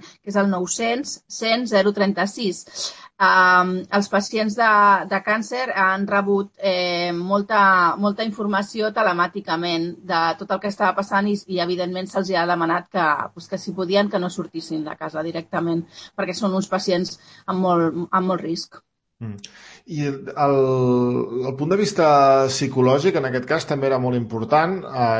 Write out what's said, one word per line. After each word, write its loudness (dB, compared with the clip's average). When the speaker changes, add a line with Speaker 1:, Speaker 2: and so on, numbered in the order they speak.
Speaker 1:
que -12
és 0
el 2
nou-cents -4
cent -2
zero 2
trenta-sis. -2
Em, 6
els 0
pacients -2
de, 4
de 0
càncer -2
han 2
rebut, 0
eh, 0
molta, 4
molta -2
informació -2
telemàticament -2
de -2
tot -6
el -2
que -4
estava 0
passant 0
i, 0
i, -2
evidentment, -4
se'ls -2
hi 0
ha 2
demanat -2
que, 0
pues, -20
que -8
si -8
podien, 0
que 0
no -4
sortissin -8
de -10
casa -6
directament, -4
perquè -6
són -2
uns -4
pacients -2
amb -2
molt, 2
amb 0
molt -6
risc. -8
Speaker 2:
Mm. -12
I -2
el, -8
el, 2
el -6
punt -2
de 2
vista 2
psicològic, 2
en -2
aquest -4
cas, -2
també -2
era 0
molt 0
important. 0
Eh, 0